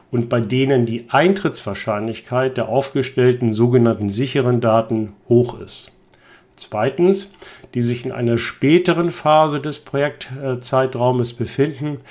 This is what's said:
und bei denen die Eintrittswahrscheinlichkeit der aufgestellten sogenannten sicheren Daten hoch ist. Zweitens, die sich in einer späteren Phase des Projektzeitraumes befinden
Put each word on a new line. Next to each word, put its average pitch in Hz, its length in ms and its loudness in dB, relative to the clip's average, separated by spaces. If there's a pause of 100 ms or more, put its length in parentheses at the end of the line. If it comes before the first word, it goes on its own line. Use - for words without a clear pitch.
(120)
und 120 180 -2
bei 120 100 0
denen 127 460 2
die 117 240 -6
Eintrittswahrscheinlichkeit 127 1500 -2
der - 140 -4
aufgestellten 123 840 0
sogenannten 117 560 2
sicheren 123 520 0
Daten 110 500 0 (160)
hoch 120 320 2
ist. - 320 -16 (640)
Zweitens, 175 800 0 (400)
die 123 80 -2
sich 120 240 -2
in 127 60 -6
einer 117 260 0
späteren 170 720 2
Phase 156 500 2
des 143 200 -8
Projektzeitraumes 131 1500 -2
befinden 139 640 -4 (140)